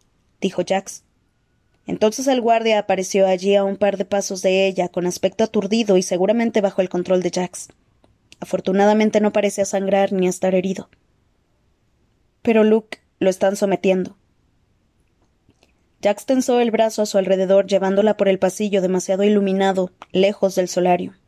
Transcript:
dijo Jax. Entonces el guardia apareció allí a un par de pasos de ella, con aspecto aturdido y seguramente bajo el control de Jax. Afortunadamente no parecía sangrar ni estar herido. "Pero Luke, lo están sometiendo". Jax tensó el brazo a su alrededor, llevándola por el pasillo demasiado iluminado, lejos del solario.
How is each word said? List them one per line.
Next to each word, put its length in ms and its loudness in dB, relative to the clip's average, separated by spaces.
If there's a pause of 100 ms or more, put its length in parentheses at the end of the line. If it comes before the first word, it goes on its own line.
(400)
dijo 260 -4
Jax. 380 -6 (800)
Entonces 440 -2
el 120 2
guardia 380 2
apareció 480 0
allí 300 2
a 80 2
un 120 -4
par 200 0
de 80 -4
pasos 380 -6
de 260 2
ella, 200 -4
con 160 -6
aspecto 380 -2
aturdido 540 0
y 60 2
seguramente 580 0
bajo 200 -2
el 80 0
control 360 -2
de 100 -4
Jax. 360 -8 (680)
Afortunadamente 840 0
no 120 0
parecía 320 -2
sangrar 480 0
ni 160 0
estar 260 -2
herido. 340 -2 (1500)
"Pero 200 2
Luke, 360 0 (200)
lo 100 2
están 280 0
sometiendo". 600 -2 (1900)
Jax 220 -2
tensó 320 0
el 140 2
brazo 300 0
a 40 -2
su 100 -2
alrededor, 500 2
llevándola 500 0
por 120 0
el 120 0
pasillo 420 -2
demasiado 400 -2
iluminado, 680 0 (180)
lejos 460 0
del 120 -2
solario. 460 0 (140)